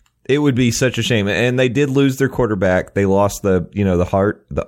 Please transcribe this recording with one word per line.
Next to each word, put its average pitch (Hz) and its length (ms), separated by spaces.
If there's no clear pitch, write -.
it 143 140
would 143 160
be 123 160
such 123 260
a 113 60
shame. 107 240
And 117 320
they 131 100
did 139 200
lose 135 280
their 135 120
quarterback. 98 640
They 101 120
lost 98 380
the, 92 300
you 101 120
know, 92 120
the 87 80
heart - 440
the, - 180